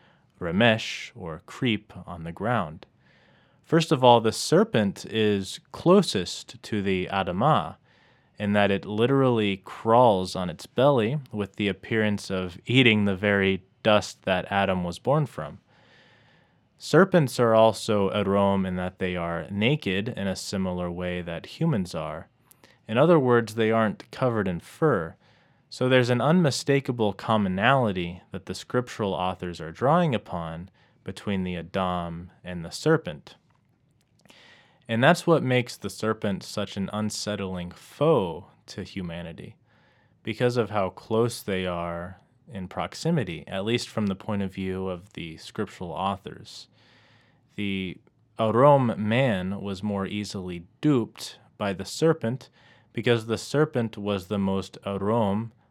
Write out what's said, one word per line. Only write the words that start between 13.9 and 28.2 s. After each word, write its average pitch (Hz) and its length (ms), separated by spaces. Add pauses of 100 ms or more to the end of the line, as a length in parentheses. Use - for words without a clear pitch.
that 92 260
Adam 95 360
was 87 120
born 147 280
from. - 340 (1200)
Serpents 170 640
are 117 140
also 107 580
arom 98 540
in 92 120
that 90 220
they 90 180
are 85 340
naked 107 640
in 98 120
a 95 100
similar 90 520
way 90 320
that 85 240
humans 123 480
are. 78 360 (580)
In 110 100
other 160 220
words, 117 360
they 110 140
aren't 110 400
covered 113 380
in 85 140
fur. 104 540 (540)
So - 180
there's 127 220
an 120 120
unmistakable 135 920
commonality 98 1200